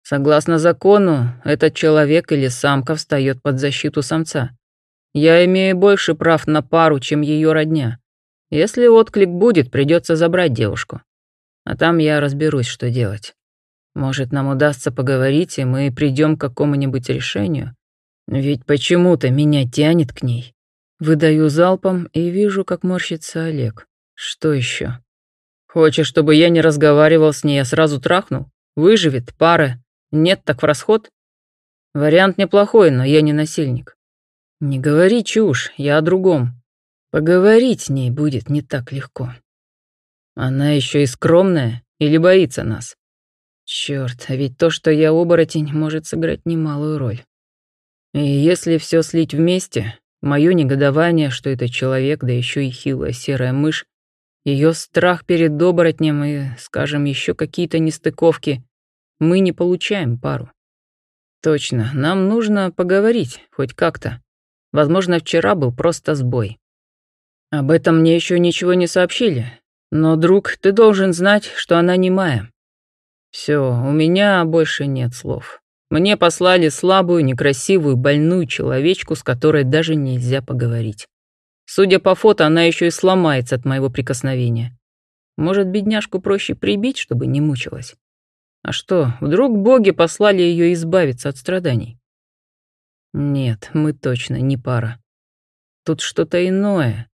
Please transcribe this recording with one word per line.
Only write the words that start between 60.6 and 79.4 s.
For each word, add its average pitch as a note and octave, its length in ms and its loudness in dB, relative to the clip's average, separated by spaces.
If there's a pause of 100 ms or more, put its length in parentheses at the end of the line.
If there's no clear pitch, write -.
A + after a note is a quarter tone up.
Точно, C3 520 -2
нам F3+ 340 0
нужно G#3 440 0
поговорить F#3+ 680 0 (100)
хоть C3 220 -6
как-то. - 480 -6 (500)
Возможно, E3+ 480 0
вчера E3+ 360 0
был C3 180 -2
просто D#3+ 420 -2
сбой. B2 440 -4 (920)
Об C#3+ 200 -2
этом E3 280 4
мне E3 160 4
еще F3 220 -2
ничего F3 360 0
не F3+ 140 2
сообщили, F3 720 -2 (320)
но, D#3+ 240 2
друг, F3 420 2
ты G3 140 0
должен G3 420 4
знать, G3+ 320 2 (100)
что - 220 0
она F3+ 180 2
немая. F#3 560 0 (800)
Все, C#3+ 400 -2
у B2 200 -2
меня F3+ 540 2
больше D#3+ 400 -2
нет B2+ 280 -4
слов. - 500 -12 (300)
Мне G3 240 2
послали F3+ 520 2
слабую, F3+ 540 2
некрасивую, C#3 720 0
больную D3 520 0
человечку, C#3 680 -4
с - 80 -8
которой C#3+ 420 0